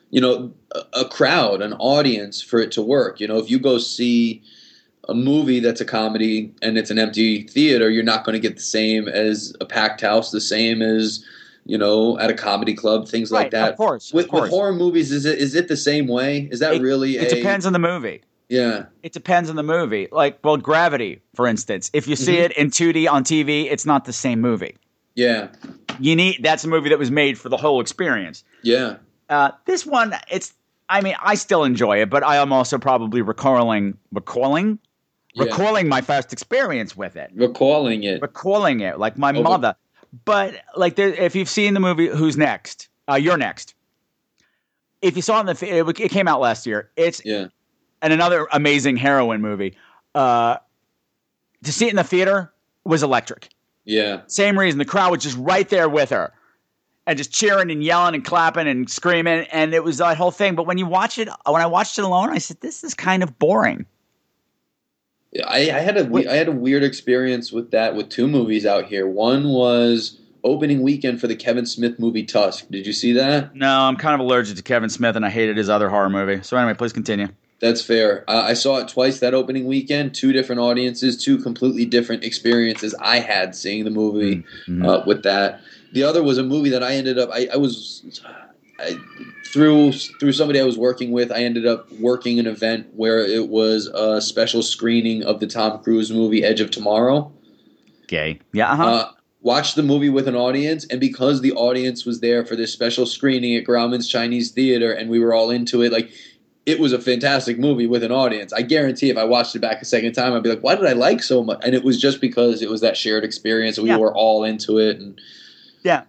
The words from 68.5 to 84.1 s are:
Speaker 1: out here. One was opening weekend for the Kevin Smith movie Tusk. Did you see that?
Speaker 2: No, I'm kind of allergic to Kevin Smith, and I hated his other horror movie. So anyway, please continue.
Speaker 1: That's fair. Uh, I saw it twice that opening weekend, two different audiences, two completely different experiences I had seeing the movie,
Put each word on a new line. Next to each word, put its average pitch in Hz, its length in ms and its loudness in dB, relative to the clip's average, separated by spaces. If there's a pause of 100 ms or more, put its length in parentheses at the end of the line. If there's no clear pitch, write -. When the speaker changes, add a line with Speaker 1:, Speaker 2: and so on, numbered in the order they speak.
Speaker 1:
out 101 220 2
here. 98 200 -2
One 120 420 0
was 120 720 2 (240)
opening 143 380 2
weekend 131 380 0
for 127 60 -2
the 113 100 -4
Kevin 120 300 -2
Smith 120 320 -4
movie 113 260 -2
Tusk. 101 460 -2
Did 98 160 -8
you 104 60 -4
see 120 220 0
that? 139 400 0
Speaker 2:
No, 135 280 2
I'm 131 140 0
kind 151 180 0
of 139 60 0
allergic 123 360 0
to 92 60 -12
Kevin 117 280 0
Smith, 117 260 0
and 110 100 -2
I 98 40 -4
hated 110 260 0
his 104 120 0
other 104 200 2
horror 98 220 2
movie. 98 320 -2
So 123 140 -4
anyway, 120 180 2
please 120 180 -6
continue. 104 360 -4 (320)
Speaker 1:
That's 117 200 2
fair. 107 480 0
Uh, 110 160 0
I 113 80 0
saw 135 260 0
it 120 100 -6
twice 135 320 0
that 123 120 2
opening 131 320 0
weekend, 135 500 -2
two 135 180 2
different 131 280 0
audiences, 120 600 0
two 139 160 4
completely 120 480 -2
different 120 360 0
experiences 113 800 0
I 117 200 2
had 98 360 -2
seeing 104 280 -6
the 110 60 -4
movie, 104 540 0 (240)